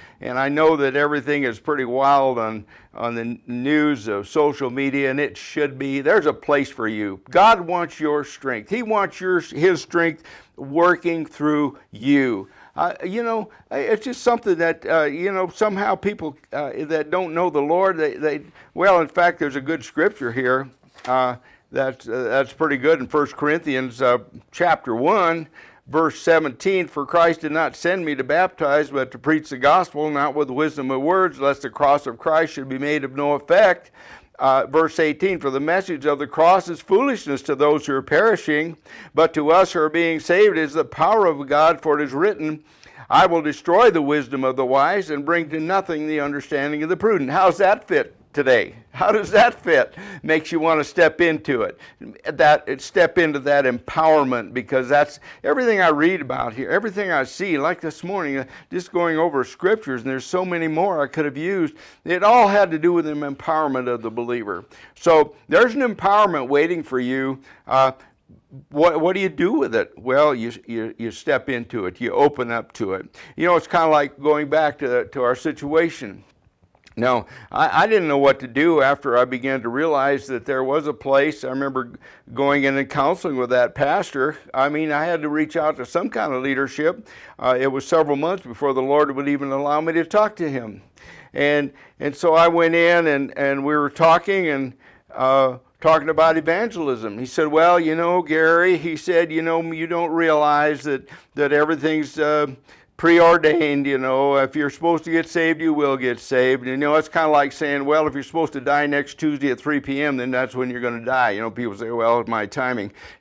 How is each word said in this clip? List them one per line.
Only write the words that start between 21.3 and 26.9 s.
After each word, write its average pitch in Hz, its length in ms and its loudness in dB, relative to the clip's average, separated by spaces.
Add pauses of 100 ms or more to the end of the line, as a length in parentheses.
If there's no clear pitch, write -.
that's, 131 340 -4
uh, 120 160 -4
that's 123 300 -2
pretty 147 240 -2
good 147 220 2
in 127 80 -8
First 147 280 -2
Corinthians, 139 640 -4
uh, 123 180 2 (320)
chapter 151 440 0
one, 165 540 0 (380)
verse 151 340 -2
seventeen, 165 640 0
"For 143 180 -8